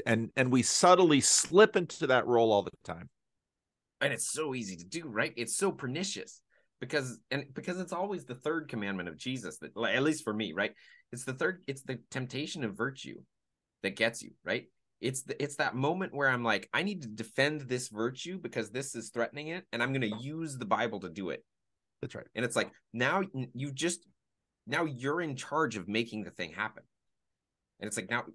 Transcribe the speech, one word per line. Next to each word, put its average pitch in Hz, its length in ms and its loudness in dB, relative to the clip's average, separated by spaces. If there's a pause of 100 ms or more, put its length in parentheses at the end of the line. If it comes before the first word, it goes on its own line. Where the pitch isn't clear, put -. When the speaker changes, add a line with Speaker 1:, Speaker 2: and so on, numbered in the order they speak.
Speaker 1:
and, 113 300 2
and 127 160 4
we 127 100 6
subtly 175 580 8
slip - 560 8
into 165 300 0
that 127 200 6
role 117 260 6
all 101 100 6
the - 80 -8 (140)
time. 87 240 -10 (920)
Speaker 2:
And 139 120 2
it's - 180 -4
so 147 240 -2
easy 98 220 -6
to 87 80 -16
do, 156 240 -8
right? 120 280 -2
It's 117 200 -4
so 190 160 2
pernicious 143 680 -6 (400)
because, 131 380 -4 (120)
and 139 220 -4
because 175 280 -6
it's 180 120 -6
always 180 320 -4
the 123 100 -12
third 156 340 -2
commandment 101 400 -4
of 80 100 -10
Jesus 117 400 -8
that, - 180 -14
like, 107 180 0
at 131 80 4
least 151 220 2
for 110 80 0
me, 107 200 -2
right? 101 200 -2 (400)
It's 123 120 -10
the 131 100 -6
third, 175 320 -2
it's 135 160 -8
the 131 160 -8 (120)
temptation 131 540 -6
of 101 120 -4
virtue 131 420 -6 (640)
that 98 140 -2
gets 117 260 2
you, - 80 -16 (140)
right? - 240 -2 (320)
It's 131 220 -2
the, - 200 -6
it's 143 140 -4
that 139 180 0
moment 165 400 0
where 139 140 2
I'm 123 160 2
like, 104 280 2
"I 143 100 2
need 185 200 -4
to 120 60 -12
defend 135 540 0
this 127 260 -4
virtue 131 500 -4
because 120 320 -6
this 131 240 -6
is 113 160 -10
threatening 143 380 -4
it, 175 240 -8
and 120 100 -2
I'm 131 100 0
gonna 113 280 0
use 151 360 -6
the 120 100 -6
Bible 104 340 0
to 90 100 -8
do 90 200 -4
it." - 140 -8 (560)
Speaker 1:
That's - 140 -8
right. - 200 -12
Speaker 2:
And 117 100 -2
it's 117 100 -4
like, 110 160 2 (220)
now 139 300 2 (120)
n-, 131 200 -6
you 139 180 -6
just, 156 340 -2 (600)
now 151 180 0
you're 143 360 -2
in 151 160 -4
charge 143 400 0
of 92 120 -6
making 110 360 0
the 85 60 -10
thing 82 220 -8
happen. 104 320 -6 (960)
And 101 80 -8
it's 101 80 -6
like, 98 140 -6
now, 120 140 0 (100)